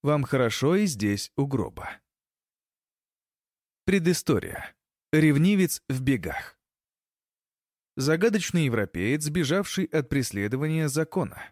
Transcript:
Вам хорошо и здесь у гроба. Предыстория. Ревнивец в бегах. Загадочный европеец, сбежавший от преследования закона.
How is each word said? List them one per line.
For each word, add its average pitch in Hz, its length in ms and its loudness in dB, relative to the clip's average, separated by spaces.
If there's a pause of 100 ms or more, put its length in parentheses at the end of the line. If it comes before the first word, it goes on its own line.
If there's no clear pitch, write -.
Вам 143 220 2
хорошо 131 520 2
и 208 80 2
здесь 104 520 -2
у 139 100 0
гроба. - 540 -6 (1900)
Предыстория. 170 880 0 (380)
Ревнивец 156 760 4
в 131 140 -4
бегах. 117 560 -2 (1400)
Загадочный 165 720 0
европеец, 113 560 -2
сбежавший 165 640 -2
от 147 240 -2
преследования 139 760 -2
закона. 151 640 -4